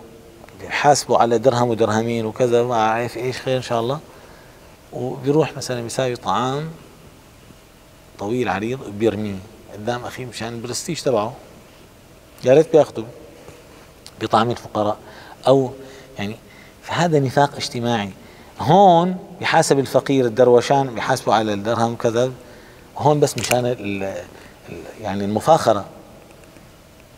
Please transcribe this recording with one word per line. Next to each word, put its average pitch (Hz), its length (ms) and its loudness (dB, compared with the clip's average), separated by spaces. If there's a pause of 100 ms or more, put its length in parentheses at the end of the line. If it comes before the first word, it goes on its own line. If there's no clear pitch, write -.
(600)
بيحاسبه - 580 2
على 117 200 2
درهم 120 300 2
ودرهمين 113 580 0
وكذا، 120 360 2
ما 123 140 -2
عارف 113 400 0
إيش، 123 240 -6
خير 131 160 -2
إن 127 60 -4
شاء 120 180 -2
الله. 131 200 -4 (920)
وبيروح 135 640 -2
مثلًا 123 260 -8
بيساوي 123 340 -4
طعام 127 520 -4 (1500)
طويل 110 300 -2
عريض، 107 300 -4 (200)
بيرميه 104 400 -2 (340)
قدام 120 320 -6
أخيه 127 220 -12
مشان 113 220 -10
البرستيج 120 520 -8
تبعه، 113 340 0 (1120)
يا 127 100 6
ريت 156 180 4
بياخده 131 320 2 (1160)
بطعم 110 300 2
الفقراء. 107 460 -4 (500)
أو، 131 240 4 (480)
يعني، 104 180 -8 (460)
فهذا 156 360 0
نفاق 139 380 2
اجتماعي. 120 540 -4 (500)
هون 180 560 6 (220)
بيحاسب 156 400 2
الفقير، 131 460 2
الدروشان 123 720 4
بيحاسبوا 107 400 -2
على 110 180 0
الدرهم 113 440 -2
كذا، 120 360 0 (640)
هون 147 240 2
بس 143 180 2
مشان 123 280 0
ال-، 101 360 -4
ال-، 95 220 -8 (800)
يعني 101 220 -6
المفاخرة. 107 600 2 (1300)